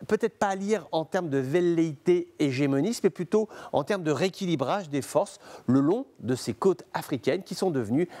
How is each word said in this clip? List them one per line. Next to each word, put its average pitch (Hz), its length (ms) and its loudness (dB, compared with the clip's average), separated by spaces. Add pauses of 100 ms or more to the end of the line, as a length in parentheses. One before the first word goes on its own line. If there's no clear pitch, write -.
peut-être 214 320 -2
pas 208 80 2
à 196 80 -2
lire 196 340 -2
en 160 140 0
termes 180 240 -2
de 139 100 0
velléité 165 1000 2
hégémoniste, 139 640 2
mais 196 60 4
plutôt 214 380 0 (240)
en 139 120 2
termes 196 180 -2
de 156 80 0
rééquilibrage 165 800 -2
des 139 140 -2
forces - 360 -2 (300)
le 127 100 6
long 185 280 2 (120)
de 117 160 -2
ces 120 180 -4
côtes 185 300 0 (120)
africaines 160 500 -2
qui - 100 -12
sont 190 160 0
devenues 135 380 0 (120)